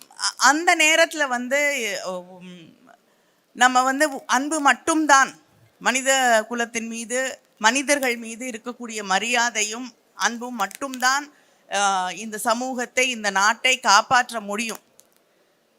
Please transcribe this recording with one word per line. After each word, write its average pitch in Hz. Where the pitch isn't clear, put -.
அ-, 196
அந்த 320
நேரத்துல 320
வந்து, 247
உம், 180
நம்ம 254
வந்து 269
அன்பு 294
மட்டும்தான், 285
மனித 247
குலத்தின் 233
மீது, 233
மனிதர்கள் 254
மீது 233
இருக்கக்கூடிய 233
மரியாதையும் 220
அன்பும் 233
மட்டும்தான், 262
ஆ, 196
இந்த 214
சமூகத்தை, 247
இந்த 220
நாட்டை 220
காப்பாற்ற 233
முடியும் 208